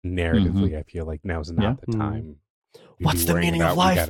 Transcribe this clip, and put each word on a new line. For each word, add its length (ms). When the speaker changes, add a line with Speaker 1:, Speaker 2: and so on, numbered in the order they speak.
Speaker 1:
narratively, 640
Speaker 2:
Mm-hmm. 80
Speaker 1:
I 40
feel 240
like 180
now's 260
not 120
Speaker 2:
Yeah. 120
Speaker 1:
the 180
Speaker 3:
Mm. 60
Speaker 1:
time. 400
to 60
Speaker 3:
What's 140
Speaker 1:
be 60
Speaker 3:
the 80
Speaker 1:
worrying 140
Speaker 3:
meaning 140
of 100
Speaker 1:
about, 40
Speaker 3:
life? 220